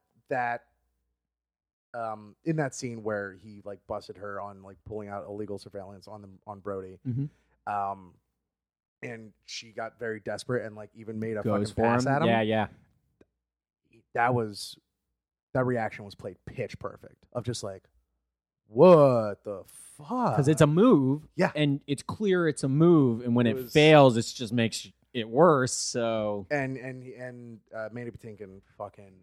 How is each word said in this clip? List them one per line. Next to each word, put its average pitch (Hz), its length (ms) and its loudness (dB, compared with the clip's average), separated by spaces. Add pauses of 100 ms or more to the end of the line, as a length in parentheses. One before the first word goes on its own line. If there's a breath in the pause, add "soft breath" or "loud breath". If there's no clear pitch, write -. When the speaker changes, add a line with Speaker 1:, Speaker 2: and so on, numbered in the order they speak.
(280)
Speaker 1:
that, 120 360 -6 (1300)
um, 110 400 -10 (100)
in 160 120 -2
that 143 180 -4
scene 117 280 -10
where 101 300 -6 (100)
he, 104 220 -20
like, 101 220 -14
busted 104 320 -10
her 101 220 -12
on, 98 220 -14
like, 95 220 -20
pulling 104 240 -12
out 101 180 -10
illegal 101 320 -10
surveillance 98 480 -18
on 107 160 -18
the, 98 60 -20 (180)
on 101 140 -16
Brody, 95 380 -10 (100)
Speaker 2:
Mm-hmm. 123 680 -8
Speaker 1:
um, 98 380 -6 (920)
and 113 300 -14 (140)
she - 260 -16
got 113 260 -12
very 110 220 -8
desperate 110 460 -6
and, 107 100 -14
like, 107 180 -18
even 110 240 -12
made 110 200 -4
a 101 40 -6
Speaker 2:
Goes 104 280 0
Speaker 1:
fucking - 40 -18
Speaker 2:
for 113 80 0
Speaker 1:
pass 120 220 2
Speaker 2:
him. 135 80 0
Speaker 1:
at 147 100 0
him. 165 60 2
Speaker 2:
Yeah, 113 140 2
yeah. 110 240 0 (1500)
Speaker 1:
That 123 200 2
was, 110 440 -6 (760)
that 131 100 0
reaction 113 400 -4
was 101 100 -18
played 92 300 -14
pitch - 340 -10
perfect - 540 -16
of 120 120 -6
just, 123 180 -6
like, 98 220 -14 (840)
"What 127 760 8
the 98 200 -10 (340)
fuck?" 170 380 -4
Speaker 2:
'Cause 139 120 2
it's 156 120 2
a 156 60 10
move, 151 600 4 (100)
Speaker 1:
Yeah. 175 180 0
Speaker 2:
and 147 320 0
it's 143 160 -4
clear 185 460 -2
it's 143 160 -4
a 139 40 -2
move, 139 540 6
and 120 120 -2
when 120 120 4
Speaker 1:
It 113 40 6
Speaker 2:
it 107 120 0
Speaker 1:
was 120 100 -14
Speaker 2:
fails, 151 440 8
it 117 60 2 (120)
just 110 180 -8
makes 113 360 -4 (260)
it 113 140 -6
worse, 135 440 4
so 107 760 -4
Speaker 1:
And, 131 260 -2
and, 127 280 -14
and, 123 560 -16 (140)
uh, 110 160 -10
Mandy 120 200 -12
Patinkin 98 500 -18 (160)
fucking 101 460 -16